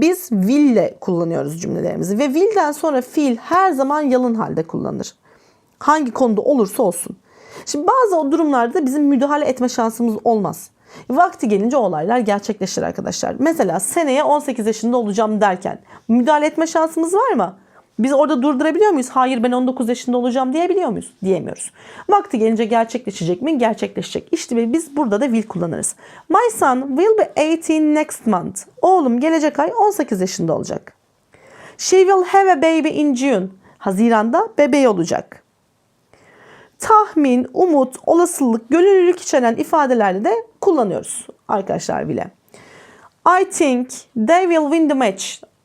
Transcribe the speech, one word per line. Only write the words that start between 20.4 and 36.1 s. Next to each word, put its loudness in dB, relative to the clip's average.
diyebiliyor 0
muyuz? -8
Diyemiyoruz. -4
Vakti 0
gelince 0
gerçekleşecek -4
mi? -2
Gerçekleşecek. -4
İşte -2
biz -4
burada 0
da 2
will 0
kullanırız. -6
"My 2
son 2
will 2
be 0
eighteen 0
next -4
month." -2
Oğlum 4
gelecek 0
ay 0
on 4
sekiz -2
yaşında -2
olacak. -8
"She 2
will 4
have 4
a 2
baby 2
in 0
June." 0
Haziranda 2
bebeği 4
olacak. -4